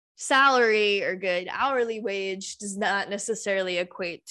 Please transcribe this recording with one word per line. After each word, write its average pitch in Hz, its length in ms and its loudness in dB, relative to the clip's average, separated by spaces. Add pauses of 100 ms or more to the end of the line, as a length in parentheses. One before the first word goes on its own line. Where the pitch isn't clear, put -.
(160)
salary 226 880 4
or 175 140 -2
good 185 340 -2
hourly 240 500 0
wage 196 580 -6
does 202 180 -10
not 196 320 -2
necessarily 190 720 -2
equate 180 520 -6